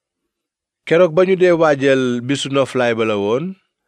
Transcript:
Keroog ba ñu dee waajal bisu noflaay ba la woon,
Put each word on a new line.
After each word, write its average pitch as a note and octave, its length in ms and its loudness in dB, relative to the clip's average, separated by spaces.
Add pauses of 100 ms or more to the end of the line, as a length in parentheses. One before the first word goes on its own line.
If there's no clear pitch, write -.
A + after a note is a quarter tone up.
(880)
Keroog E3 260 2
ba F3+ 120 2
ñu F#3+ 100 2
dee F3+ 160 2
waajal C3+ 720 0
bisu C#3 280 -6
noflaay B2+ 460 -2
ba A2+ 100 -2
la G#2+ 120 -2
woon, A2 280 -2 (420)